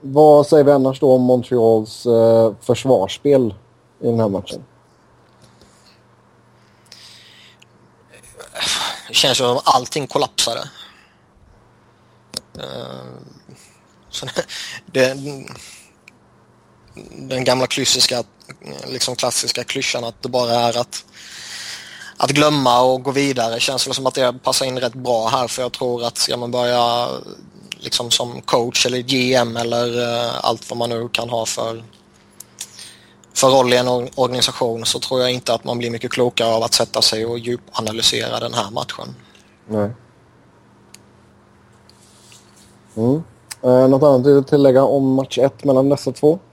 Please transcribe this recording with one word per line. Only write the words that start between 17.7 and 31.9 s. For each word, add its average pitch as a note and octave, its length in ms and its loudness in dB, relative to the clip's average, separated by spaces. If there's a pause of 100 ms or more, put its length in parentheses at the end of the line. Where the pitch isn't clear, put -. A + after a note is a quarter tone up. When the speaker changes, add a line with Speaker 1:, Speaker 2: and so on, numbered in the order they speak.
Speaker 2:
liksom B2+ 280 -6
klassiska - 480 -4
klyschan B2+ 400 -4
att A#2 200 -12
det B2+ 60 -6
bara B2 220 -2
är A#2+ 260 2
att, - 280 -6 (1120)
att C3 140 2
glömma C#3 500 4
och B2+ 220 2
gå C#3 80 -4
vidare B2 480 -2
känns C3 280 -2
väl C3+ 60 -6
som C3+ 140 -4
att B2+ 60 -2
det B2 200 0 (100)
passar C3 220 0
in B2+ 140 -6
rätt B2 140 -4
bra B2 340 -2
här, B2+ 200 0
för C3 140 -8
jag B2 120 -6
tror B2 300 -4
att A#2 140 -6
ska - 200 -2
man A#2+ 140 -8
börja A#2+ 560 0 (680)
liksom - 340 -6
som B2 300 -4
coach B2 440 0
eller B2 140 -2
G B2+ 340 0
M A#2 240 0
eller, A#2+ 440 -2 (240)
eh, B2 200 -4
allt A#2 240 -4
vad A#2+ 80 -8
man A#2 120 -4
nu A#2 200 -6
kan A#2 200 -6
ha A2+ 160 -4
för, A2+ 380 -6 (1500)